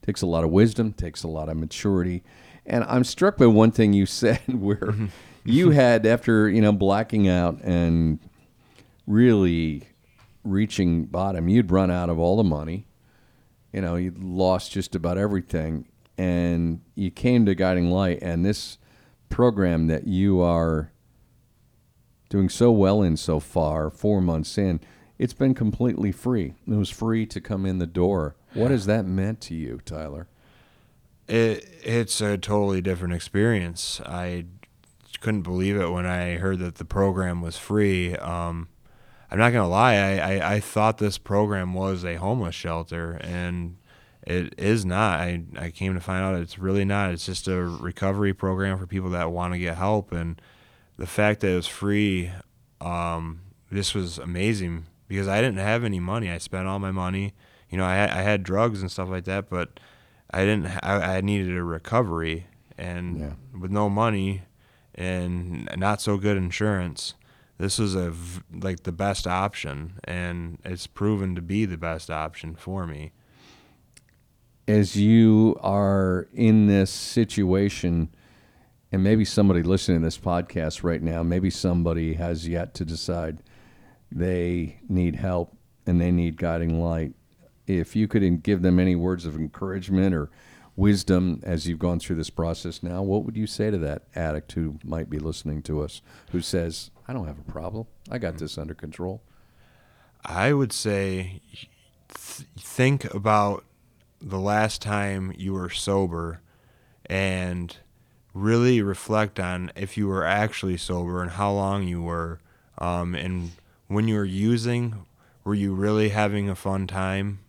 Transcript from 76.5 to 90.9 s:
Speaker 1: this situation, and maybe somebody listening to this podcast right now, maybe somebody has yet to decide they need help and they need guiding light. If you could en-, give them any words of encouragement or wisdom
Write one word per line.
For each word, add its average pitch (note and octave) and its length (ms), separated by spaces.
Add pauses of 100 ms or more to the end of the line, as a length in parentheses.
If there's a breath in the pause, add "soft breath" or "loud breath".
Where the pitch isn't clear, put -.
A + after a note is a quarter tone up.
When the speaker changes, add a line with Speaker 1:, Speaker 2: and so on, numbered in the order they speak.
Speaker 1:
this G2 240
situation, F#2 1160 (840 soft breath)
and F#2+ 120
maybe G#2+ 220
somebody F#2+ 380
listening F2+ 360
to D#2+ 60
this E2 120
podcast F2 640
right E2+ 180
now, E2 200
maybe F2+ 280
somebody E2 640
has E2 340
yet E2+ 280
to F2 100
decide E2 580 (680 soft breath)
they F2 760
need F2+ 300
help F2+ 400 (280)
and F2 140
they F2 120
need E2+ 260
guiding E2 440
light. E2 320 (520)
If F2+ 300
you G#2+ 120
could G#2 160
en-, F2 140
give F#2 240
them F2+ 180
any F#2 160
words F2 300
of D#2 100
encouragement F#2 800
or D2 140 (480 soft breath)
wisdom F#2 640